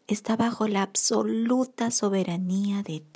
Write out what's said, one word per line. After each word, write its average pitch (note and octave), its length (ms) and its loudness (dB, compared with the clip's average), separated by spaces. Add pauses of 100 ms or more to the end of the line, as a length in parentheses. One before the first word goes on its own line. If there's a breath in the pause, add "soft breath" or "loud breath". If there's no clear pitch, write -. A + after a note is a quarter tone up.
está G#3+ 300 0
bajo A#3 320 0
la G3 140 2
absoluta A3+ 1080 0
soberanía G3 920 0
de D#3 200 -8 (140)